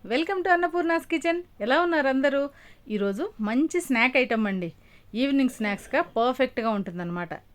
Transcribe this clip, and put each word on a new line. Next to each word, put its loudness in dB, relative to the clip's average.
welcome -2
to 0
అన్నపూర్ణాస్ 2
కిచెన్. 0
ఎలా 2
ఉన్నారు 2
అందరూ? 2
ఈరోజు -2
మంచి 0
స్నాక్ 0
ఐటమ్ 2
అండి, -4
ఈవినింగ్ 2
స్నాక్స్‌గా -2
పర్ఫెక్ట్‌గా 0
ఉంటుందన్నమాట. -6